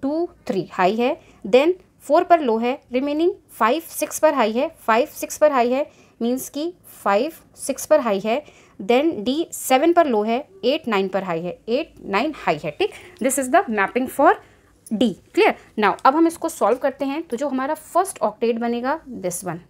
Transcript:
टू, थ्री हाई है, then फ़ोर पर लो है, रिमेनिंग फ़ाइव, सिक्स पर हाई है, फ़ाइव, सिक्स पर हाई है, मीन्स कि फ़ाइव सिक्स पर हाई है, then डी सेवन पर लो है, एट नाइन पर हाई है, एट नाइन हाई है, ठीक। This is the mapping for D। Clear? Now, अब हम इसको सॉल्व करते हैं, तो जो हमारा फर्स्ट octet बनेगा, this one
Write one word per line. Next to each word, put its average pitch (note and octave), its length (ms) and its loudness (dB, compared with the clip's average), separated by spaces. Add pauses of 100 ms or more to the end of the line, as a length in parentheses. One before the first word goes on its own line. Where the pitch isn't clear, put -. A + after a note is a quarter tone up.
टू, D#4 280 -2 (180)
थ्री F#3 240 -2
हाई F#3+ 240 2
है, A#3+ 220 0 (300)
then C4+ 260 4 (280)
फ़ोर D#4+ 220 2
पर F4 160 4
लो A#3 180 0
है, A#3+ 240 -2 (120)
रिमेनिंग D4 380 0 (200)
फ़ाइव, A#3+ 380 0
सिक्स - 300 -6
पर D#4 140 4
हाई A#3 180 2
है, B3+ 160 -2 (200)
फ़ाइव, A#3 200 2
सिक्स - 300 -12
पर D4+ 140 4
हाई B3 200 2
है, C4+ 140 -2 (380)
मीन्स B3+ 260 -4
कि D#4+ 240 -6 (300)
फ़ाइव G#3+ 280 0 (240)
सिक्स - 300 -8
पर D4+ 140 4
हाई A3 200 0
है, A3+ 260 -4 (360)
then B3 320 2 (100)
डी C#4+ 280 -2
सेवन D4 420 2
पर E4+ 140 4
लो G#3+ 160 0
है, A3+ 260 -2 (160)
एट D4 220 0
नाइन G3 200 0
पर F#3+ 160 -4
हाई E3+ 180 -4
है, E3+ 180 -8 (100)
एट C#4 240 -4 (120)
नाइन A#3 300 -2
हाई D#3+ 280 -2
है, D#3 80 -6
ठीक। G4+ 200 -2 (320)
This C4 160 0
is B3+ 100 -4
the E4 200 4
mapping A3 400 -2
for D#4+ 240 4 (600)
D। G#3 140 2
Clear? E4+ 460 0 (260)
Now, G3+ 140 2 (120)
अब C4+ 100 6
हम E4 120 4
इसको - 220 -4
सॉल्व A3+ 280 0
करते C4+ 280 -4
हैं, C#4 180 -6
तो A#3+ 140 -8
जो C#4+ 100 -4
हमारा C4 260 -4
फर्स्ट - 460 -4
octet A3+ 360 -2
बनेगा, A#3+ 540 -4
this F#3 340 -8
one F3 140 -8 (120)